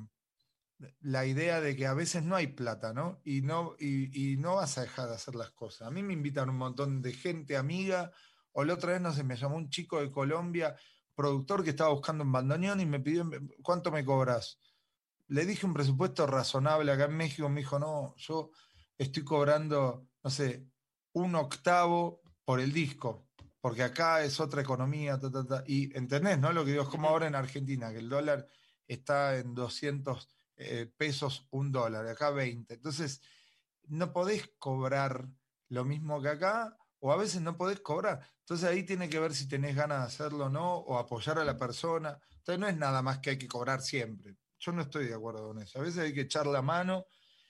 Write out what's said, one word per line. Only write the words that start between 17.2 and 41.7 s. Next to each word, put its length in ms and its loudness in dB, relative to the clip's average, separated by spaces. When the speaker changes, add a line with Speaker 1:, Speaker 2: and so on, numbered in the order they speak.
Speaker 1:
me 120 0
dijo, 180 -2
"No, 380 -4
yo 340 -6
estoy 260 -2
cobrando, 840 2
no 60 -4
sé, 380 -2
un 220 2
octavo 840 4
por 140 4
el 140 2
disco, 560 -2
porque 220 0
acá 400 4
es 160 -2
otra 220 0
economía", 580 0
ta, 120 -4
ta, 140 -2
ta. 220 -2
Y, 300 0
¿entendés, 420 2
no? 140 4
Lo 120 2
que 60 2
digo, 120 2
es 60 -4
como 180 0
Speaker 2:
Ujú. 20 6
Speaker 1:
ahora 180 4
en 80 -2
Argentina, 560 -4
que 80 -8
el 100 -8
dólar 380 0
está 500 2
en 180 -6
doscientos, 760 -4
eh, 420 -6
pesos 540 -2
un 200 -2
dólar, 360 0
acá 240 0
veinte. 440 -4
Entonces, 460 -6
no 300 -4
podés 460 0
cobrar 720 0
lo 160 -2
mismo 360 -2
que 80 0
acá, 480 0
o 120 2
a 60 6
veces 240 0
no 160 -4
podés 240 0
cobrar. 460 -2
Entonces, 300 -2
ahí 140 2
tiene 260 -2
que 100 -2
ver 140 0
si 140 -4
tenés 280 0
ganas 240 2
de 60 -2
hacerlo 400 -4
o 40 -2
no, 280 0
o 200 -2
apoyar 420 -2
a 60 2
la 120 0
persona. 600 -2